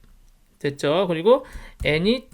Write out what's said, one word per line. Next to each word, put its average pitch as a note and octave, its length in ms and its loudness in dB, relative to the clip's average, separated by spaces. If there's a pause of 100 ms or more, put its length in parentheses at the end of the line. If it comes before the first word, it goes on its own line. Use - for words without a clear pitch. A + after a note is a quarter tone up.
(580)
됐죠? D3 500 0
그리고 G3 360 2 (400)
애니 F3+ 500 0